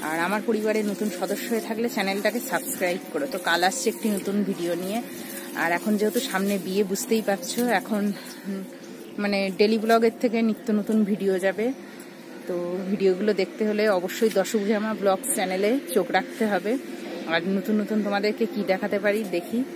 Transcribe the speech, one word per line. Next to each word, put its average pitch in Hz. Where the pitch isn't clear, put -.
আর 160
আমার 208
পরিবারের 214
নতুন 214
সদস্য 185
হয়ে 220
থাকলে 226
চ্যানেলটাকে 202
সাবস্ক্রাইব 180
করো। 143
তো 190
কাল 170
আসছে -
একটি -
নতুন 196
ভিডিও 175
নিয়ে। 202
আর 165
এখন 214
যেহেতু 214
সামনে 196
বিয়ে, 196
বুঝতেই 214
পারছো, 196
এখন, 202
হুম, 196
মানে 202
ডেলি 214
ব্লগের 226
থেকে 226
নিত্য -
নতুন 220
ভিডিও 196
যাবে। 196
তো 180
ভিডিওগুলো 190
দেখতে 190
হলে 208
অবশ্যই 202
দশভুজামা 208
ব্লগ 190
চ্যানেলে 190
চোখ 175
রাখতে 190
হবে। 190
আর 165
নতুন 214
নতুন 214
তোমাদেরকে 208
কি 208
দেখাতে 196
পারি 208
দেখি। 220